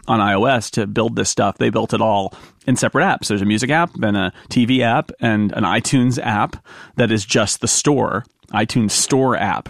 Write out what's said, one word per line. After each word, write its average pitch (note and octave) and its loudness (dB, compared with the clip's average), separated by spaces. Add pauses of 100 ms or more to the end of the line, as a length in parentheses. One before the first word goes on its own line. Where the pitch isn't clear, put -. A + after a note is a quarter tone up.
on A2+ 2
I G2+ 2
O G2+ 2
S B2 0
to G#2+ -2
build A2+ -2
this A2 -2
stuff, G2+ 0
they A#2 0
built A2 -2
it G#2+ 0
all G2+ 0 (320)
in B2+ 2
separate C3 0
apps. D3 -2
There's G#2 0
a G2+ 0
music A2 0
app E3+ 0
and G#2 0
a F#2+ -2 (160)
T A#2+ 2
V B2+ 2
app A#2+ 0
and G#2 0
an A2 -4
iTunes B2 0
app A2 -2 (400)
that A#2 2
is A2 0
just - 0
the A#2 -4
store, B2 0 (280)
iTunes A2 0
Store C3 2
app, - -2